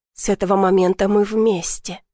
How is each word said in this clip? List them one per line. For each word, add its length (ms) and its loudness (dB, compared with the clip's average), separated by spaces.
С 160 -6
этого 280 0
момента 520 2
мы 160 2
вместе. 800 -4